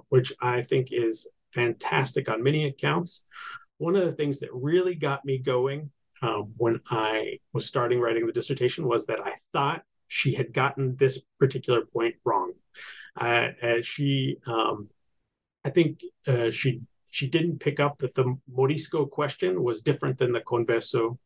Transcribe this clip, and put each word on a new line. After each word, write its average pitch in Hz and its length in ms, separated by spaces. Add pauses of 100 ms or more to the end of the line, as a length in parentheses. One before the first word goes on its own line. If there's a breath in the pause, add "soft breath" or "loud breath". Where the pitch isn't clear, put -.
which 131 320
I 123 220
think 127 280
is 113 360 (260)
fantastic 131 760
on 113 140
many 151 240
accounts. 151 560 (560 loud breath)
One 175 180
of 185 80
the 160 80
things 143 280
that - 120
really 170 420
got 143 300
me 135 140
going, 139 520 (320)
um, 107 340
when 117 240 (100)
I 110 480 (140)
was - 140
starting 123 340
writing 113 260
the 113 60
dissertation 127 540
was 117 200
that 113 140
I - 140 (180)
thought 147 300 (260)
she - 260
had - 200
gotten 131 420
this 131 240 (180)
particular 123 460
point 117 300 (100)
wrong. 107 280 (680 loud breath)
Uh, 120 280 (140)
uh, 117 200
she, 139 640
um, 110 420 (760)
I 139 60
think, 160 300 (260)
uh, 120 240
she, 117 300 (300)
she 135 180
didn't 156 320
pick 143 180
up 143 200
that 127 160
the 127 220 (140)
Morisco 135 580
question 170 540
was 117 200
different 139 360
than 120 140
the 117 80
Converso 117 840